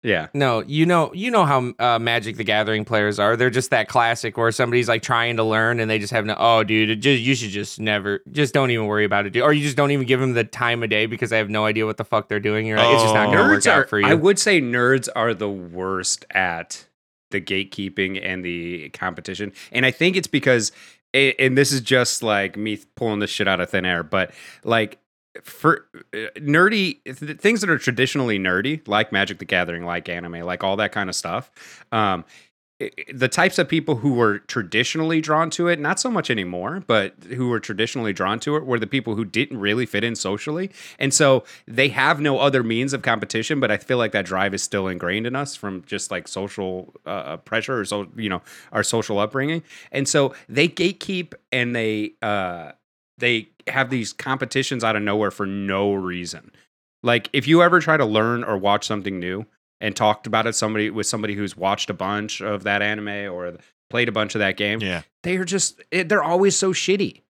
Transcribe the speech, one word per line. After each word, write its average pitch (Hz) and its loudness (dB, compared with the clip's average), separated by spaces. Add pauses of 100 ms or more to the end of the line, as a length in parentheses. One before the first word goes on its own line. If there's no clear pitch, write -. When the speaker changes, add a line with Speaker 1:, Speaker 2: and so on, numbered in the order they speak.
Speaker 1:
Yeah. 87 0
Speaker 2:
No, 127 0
you 151 0
know, 170 2
you 208 -6
know 214 4
how, 131 2
uh, 120 2
Magic 117 -2
the 110 -6
Gathering 107 0
players 104 0
are. 107 4
They're 123 4
just 123 0
that 113 2
classic 117 0
where 113 4
somebody's, 120 2
like, 113 2
trying 117 0
to 113 2
learn 113 2
and 110 0
they 110 2
just 101 -6
have 107 0
no, 107 -2
"Oh, 113 4
dude, 107 2
it 113 0
just, 127 2
you 127 2
should 113 -6
just 101 -8
never, 104 -2 (100)
just 143 0
don't 131 2
even 110 0
worry 104 2
about 101 2
it, 98 -8
dude." 123 2
Or 147 6
you 147 4
just 143 -2
don't 143 2
even 135 0
give 127 2
them 127 0
the 117 2
time 120 -2
of 110 -4
day 107 2
because 113 -4
they 113 2
have 104 0
no 107 0
idea 107 0
what 107 -4
the 113 -6
fuck 107 -2
they're 104 0
doing. 107 0
You're 110 0
like, 117 6
"It's 113 6
just 110 6
not 107 4
gonna 104 4
Speaker 3:
Oh. 269 6
Speaker 2:
work 302 4
Speaker 1:
Nerds - 4
Speaker 2:
out 165 6
Speaker 1:
are, 131 0
Speaker 2:
for 107 0
you." 117 4
Speaker 1:
I 151 6
would 185 4
say 185 4
nerds 123 2
are 117 0
the 104 -2
worst 92 -6
at 85 -2 (460)
the 98 -4
gatekeeping 95 -4
and 92 -6
the 85 -8
competition. 92 -8 (220)
And 123 2
I 131 4
think 175 2
it's 185 -2
because, 127 2 (420)
a-, 135 6
and 131 2
this 139 4
is 131 0
just, 123 2
like, 101 2
me 104 -4 (160)
pulling 107 -2
this 101 0
shit 98 0
out 92 2
of 87 -2
thin 92 0
air, 87 0
but, 90 -2 (320)
like, 110 0 (460)
for, - 0 (280)
uh, - -8 (200)
nerdy, 180 2
th-, 143 -12
things 214 2
that 202 0
are 151 2
traditionally 123 0
nerdy, 101 0
like 107 2
Magic 101 0
the 101 -12
Gathering, 87 0
like 87 -6
anime, 85 -8
like 87 -6
all 98 0
that 104 -2
kind 98 -4
of 87 -8
stuff, 92 -6 (400)
um, 98 0 (560)
i-, 120 -6
i-, - -14 (100)
the 127 0
types 185 0
of 170 0
people 156 0
who 131 0
were 110 2
traditionally 143 -2
drawn 151 0
to 175 -2
it, 170 0
not 147 -2
so 262 -2
much 185 -2
anymore, 98 -4
but 104 2 (220)
who 123 -2
were 113 0
traditionally 110 -4
drawn 98 -2
to 147 -4
it 151 -4
were 123 0
the 107 -4
people 120 -4
who 113 -4
didn't 110 -4
really 107 0
fit 104 -2
in 117 -4
socially. 151 -6 (260)
And 135 0
so 135 6 (240)
they 131 2
have 143 2
no 143 2
other 131 4
means 117 -2
of 127 -6
competition, 113 0
but 120 2
I 104 2
feel 127 -2
like 110 0
that 101 0
drive 95 -2
is 95 -4
still 98 -4
ingrained 92 -4
in 127 -6
us 139 -6
from 95 -10
just, - -8
like, 90 -8
social, 95 -8 (100)
uh, 82 -8
pressure 113 -4
or 98 -4
so, 101 -6
you 107 -4
know, 92 -4 (300)
our 107 0
social 107 -2
upbringing. 139 -2 (300)
And 135 -2
so 139 2 (160)
they 143 2
gatekeep 180 -4 (160)
and 120 0
they, 107 -2 (100)
uh, 90 -4 (480)
they 117 0 (160)
have 131 -2
these 120 -4
competitions 131 -4
out 110 2
of 104 -2
nowhere 104 0
for 101 -6
no 98 -2
reason. 90 -8 (500)
Like, 120 0
if 131 0
you 170 8
ever 175 6
try 156 2
to 139 2
learn 113 0
or 101 -2
watch 101 2
something 95 -4
new 92 -6 (360)
and 104 -4
talked 107 0
about 110 0
it 113 -2
somebody, 107 -2
with 107 -4
somebody 107 -4
who's 101 -6
watched 98 -2
a 104 -4
bunch 104 -6
of 101 -6
that 101 0
anime 104 -6
or 87 -8 (320)
played 120 0
a 117 -2
bunch 104 -2
of 107 0
that 95 2
game, 104 -2
Speaker 3:
Yeah. 90 -4 (220)
Speaker 1:
they 180 -2
are 185 -2
just, 180 -4
it, 175 -2
they're 202 2
always 185 4
so 190 2
shitty. 190 0